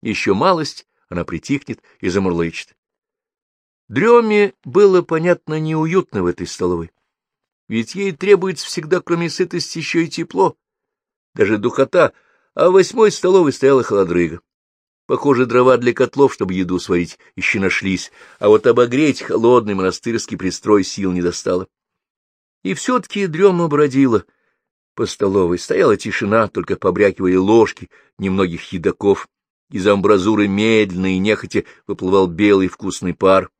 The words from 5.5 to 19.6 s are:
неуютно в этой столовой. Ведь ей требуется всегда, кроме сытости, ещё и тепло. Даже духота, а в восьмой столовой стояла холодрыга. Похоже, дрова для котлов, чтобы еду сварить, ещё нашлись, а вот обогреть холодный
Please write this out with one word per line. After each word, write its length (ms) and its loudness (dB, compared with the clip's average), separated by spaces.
неуютно 640 -2
в 40 0
этой 200 -4
столовой. 440 -6
Ведь 260 -6
ей 180 -4
требуется 540 0
всегда, 340 -4
кроме 300 -4
сытости, 480 -6
ещё 220 -4
и 80 -2
тепло. 480 -2
Даже 240 0
духота, 540 0
а 160 2
в 20 0
восьмой 400 2
столовой 400 2
стояла 300 2
холодрыга. 580 0
Похоже, 400 0
дрова 300 4
для 160 0
котлов, 420 2
чтобы 200 -6
еду 260 -2
сварить, 380 -4
ещё 240 -4
нашлись, 500 -2
а 80 2
вот 180 4
обогреть 560 2
холодный 520 2